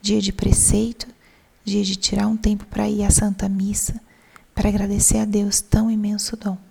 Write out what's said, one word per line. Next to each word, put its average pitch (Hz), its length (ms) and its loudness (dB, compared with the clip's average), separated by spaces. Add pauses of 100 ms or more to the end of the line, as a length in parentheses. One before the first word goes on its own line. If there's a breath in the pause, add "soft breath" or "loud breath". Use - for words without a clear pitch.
dia 208 180 2
de 196 100 -2
preceito, 202 760 2 (580 soft breath)
dia 202 200 0
de 190 120 -2
tirar 202 300 -2
um 220 100 0
tempo 214 300 -2
para 208 200 -4
ir 208 160 -2
à 196 80 2
Santa 196 380 2
Missa, 196 500 -2 (560 loud breath)
para 208 140 2
agradecer 202 500 2
a 214 60 2
Deus 202 380 0
tão 220 280 2
imenso 208 460 -2
dom. 190 220 -6 (120)